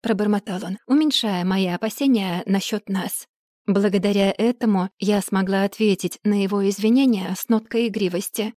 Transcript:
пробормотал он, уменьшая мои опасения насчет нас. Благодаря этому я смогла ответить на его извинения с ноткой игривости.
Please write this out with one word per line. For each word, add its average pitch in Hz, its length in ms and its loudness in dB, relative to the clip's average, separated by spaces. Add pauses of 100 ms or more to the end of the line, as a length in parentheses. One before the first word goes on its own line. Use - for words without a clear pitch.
пробормотал 208 600 -2
он, 185 140 -8 (100)
уменьшая 240 560 2
мои 190 240 2
опасения 196 760 0
насчет 196 420 -2
нас. 190 400 -6 (380)
Благодаря 196 720 2
этому 214 520 0 (100)
я 202 220 0
смогла 190 420 0
ответить 202 600 0
на 208 180 2
его 196 260 0
извинения 214 720 2
с - 120 -10
ноткой 226 380 0
игривости. 208 720 -4